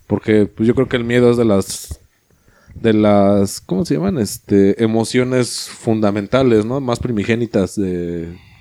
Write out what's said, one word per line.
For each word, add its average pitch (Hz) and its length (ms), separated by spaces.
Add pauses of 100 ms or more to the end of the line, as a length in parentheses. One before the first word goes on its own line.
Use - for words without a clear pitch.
Porque, 104 400
pues, 110 200
yo 117 80
creo 131 140
que 131 80
el 120 80
miedo 120 260
es 120 60
de 120 80
las, - 560 (760)
de 110 200
las, 101 680
¿cómo 180 240
se 147 100
llaman? 175 240
Este, 101 640
emociones 120 880
fundamentales, 107 960
¿no? 127 160
Más 120 180
primigénitas 113 760
de, 87 640 (220)